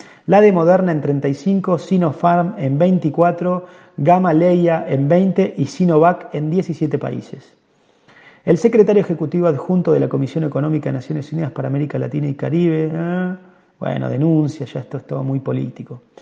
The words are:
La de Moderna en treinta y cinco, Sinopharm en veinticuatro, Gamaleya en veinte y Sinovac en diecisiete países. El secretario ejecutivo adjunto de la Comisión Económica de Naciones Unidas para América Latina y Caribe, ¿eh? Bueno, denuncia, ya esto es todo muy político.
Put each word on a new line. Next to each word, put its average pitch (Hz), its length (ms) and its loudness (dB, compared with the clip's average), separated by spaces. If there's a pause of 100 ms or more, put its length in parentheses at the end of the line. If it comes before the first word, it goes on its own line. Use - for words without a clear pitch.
(260)
La 190 160 6
de 208 100 8
Moderna 180 400 4
en 151 100 -2
treinta 143 260 -2
y 139 80 -2
cinco, 190 420 0
Sinopharm 175 800 0
en 139 220 -2
veinticuatro, 175 840 0 (320)
Gamaleya 170 880 4
en 139 200 0
veinte 185 500 2
y 143 80 0
Sinovac 175 680 2
en 151 160 -4
diecisiete 160 480 -2
países. 131 560 -10 (920)
El 170 120 2
secretario 214 440 4
ejecutivo 175 460 -2
adjunto 165 440 0
de 143 80 4
la 135 80 0
Comisión 139 380 -4
Económica 147 440 -4
de 135 40 -4
Naciones 139 400 -8
Unidas 160 180 -4
para 131 160 -6
América 139 320 -4
Latina 143 280 -4
y 139 80 -4
Caribe, 156 560 -2
¿eh? 180 440 -4 (420)
Bueno, - 320 -6
denuncia, 147 560 0
ya 139 140 -10
esto 131 180 -12
es - 80 -12
todo 139 180 -8
muy 135 180 -4
político. 131 600 -8 (200)